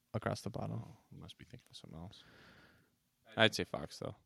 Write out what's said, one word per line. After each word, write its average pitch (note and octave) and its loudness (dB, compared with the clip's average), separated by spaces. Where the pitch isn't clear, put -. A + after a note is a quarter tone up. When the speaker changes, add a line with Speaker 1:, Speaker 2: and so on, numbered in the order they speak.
Speaker 1:
across G#2+ 2
the - -2
bottom. G#2+ -2
Speaker 2:
Oh, - -16
I F#2 -14
must - -14
be - -16
thinking - -18
of - -14
something D#2 -12
else. F2+ -12
I'd G#2+ 10
say F#2 2
Fox, - -4
though. - -4